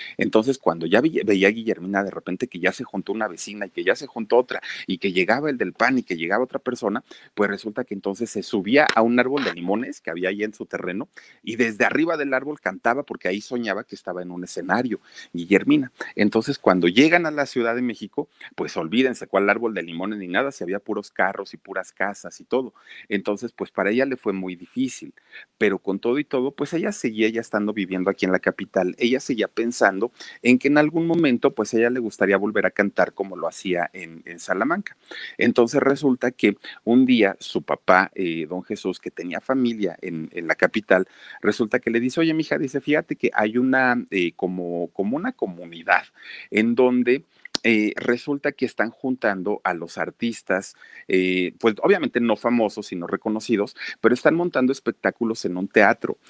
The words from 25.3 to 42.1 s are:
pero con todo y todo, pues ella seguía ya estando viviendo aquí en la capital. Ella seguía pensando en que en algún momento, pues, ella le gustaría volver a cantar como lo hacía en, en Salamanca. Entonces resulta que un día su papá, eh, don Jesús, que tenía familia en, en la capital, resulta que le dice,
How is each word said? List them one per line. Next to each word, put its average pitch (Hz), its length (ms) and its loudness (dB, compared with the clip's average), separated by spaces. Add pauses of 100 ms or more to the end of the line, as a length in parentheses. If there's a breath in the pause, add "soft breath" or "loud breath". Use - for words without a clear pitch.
pero 101 180 2
con 98 220 -4
todo 120 180 0
y 147 60 -2
todo, 135 280 -2
pues 147 220 -6
ella 190 180 -2
seguía 110 380 0
ya 113 100 -4
estando 107 320 -2
viviendo 92 380 -2
aquí 98 160 0
en 92 60 2
la 92 80 2
capital. 92 580 -2
Ella 120 220 2
seguía 110 280 -2
pensando 110 640 0 (300 loud breath)
en 123 160 6
que 131 120 2
en 147 100 4
algún 160 260 2
momento, 143 480 2
pues, 107 220 -4
ella 117 160 4
le 127 80 -2
gustaría 101 380 2
volver 104 280 0
a 92 60 0
cantar 95 420 0
como 98 220 -6
lo 82 120 -4
hacía 87 460 -4
en, 82 320 -16
en 85 140 -16
Salamanca. 131 580 -4 (400 loud breath)
Entonces 123 460 4
resulta 139 480 2
que 104 260 2 (260 loud breath)
un 123 220 6
día 113 340 4
su - 220 -6
papá, 92 540 2
eh, 82 340 -4
don 90 140 -6
Jesús, 101 360 -6
que - 120 -10
tenía 85 280 -8
familia 117 640 -2
en, 82 320 -8
en 85 140 -8
la 80 80 2
capital, 95 520 2 (340 loud breath)
resulta 107 380 0
que 117 120 -2
le 117 80 2
dice, 123 200 -2